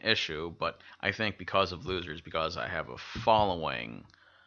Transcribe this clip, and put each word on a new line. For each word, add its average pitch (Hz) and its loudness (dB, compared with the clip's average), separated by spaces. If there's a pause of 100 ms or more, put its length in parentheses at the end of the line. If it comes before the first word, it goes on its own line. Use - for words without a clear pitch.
issue, 85 0
but 82 -2 (200)
I 101 2
think 104 -2
because 92 2
of 80 -8
Losers, 85 -4
because 80 -2
I 60 -2
have 80 -4
a 62 -10
following, 82 2 (440)